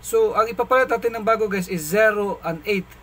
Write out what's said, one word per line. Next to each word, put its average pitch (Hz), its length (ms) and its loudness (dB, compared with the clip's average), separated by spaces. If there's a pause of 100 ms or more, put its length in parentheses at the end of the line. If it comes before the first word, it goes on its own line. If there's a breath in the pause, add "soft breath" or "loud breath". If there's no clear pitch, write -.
So, 226 320 2
ang 220 160 2
ipapalit 254 400 2
natin 233 240 -2
ng 226 80 -6
bago 214 240 2
guys 190 240 -4
is 156 160 -6
zero 208 560 0
and 165 240 -6
eight. 196 240 -4 (120)